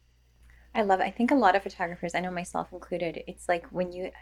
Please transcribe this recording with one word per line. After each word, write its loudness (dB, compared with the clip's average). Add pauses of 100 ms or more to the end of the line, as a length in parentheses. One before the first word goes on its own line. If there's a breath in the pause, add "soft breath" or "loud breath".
(720 soft breath)
I 0
love 4
it. 2
I -2
think 0
a 6
lot 8
of 4
photographers, -6
I 0
know -4
myself -6
included, -6
it's -16
like 0
when -4
you -8 (120)